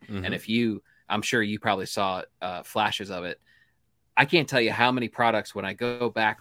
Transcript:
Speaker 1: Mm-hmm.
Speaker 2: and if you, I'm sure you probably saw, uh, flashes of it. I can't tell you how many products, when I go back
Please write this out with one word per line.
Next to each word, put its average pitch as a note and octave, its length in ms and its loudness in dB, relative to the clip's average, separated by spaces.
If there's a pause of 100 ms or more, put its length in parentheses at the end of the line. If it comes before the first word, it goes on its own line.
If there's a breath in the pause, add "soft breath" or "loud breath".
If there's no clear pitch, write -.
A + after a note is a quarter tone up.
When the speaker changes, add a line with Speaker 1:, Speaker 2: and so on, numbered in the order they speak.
Speaker 1:
Mm-hmm. G2 200 -6
Speaker 2:
and F#2+ 100 -4
if F#2+ 140 -8
you, A2 320 2 (280 soft breath)
I'm G#2+ 140 0
sure A#2 200 0
you G#2 160 -4
probably G2 280 0
saw, F#2+ 360 -2 (180)
uh, F2+ 220 -6
flashes - 480 -2
of F2+ 140 -6
it. E2+ 160 -8 (760 soft breath)
I C3 80 6
can't D3+ 240 2
tell B2+ 120 2
you A2+ 100 4
how A#2 220 4
many A#2+ 160 -2
products, A2+ 440 2
when G2 120 -6
I G2 80 -4
go A#2+ 380 -4
back A2 300 0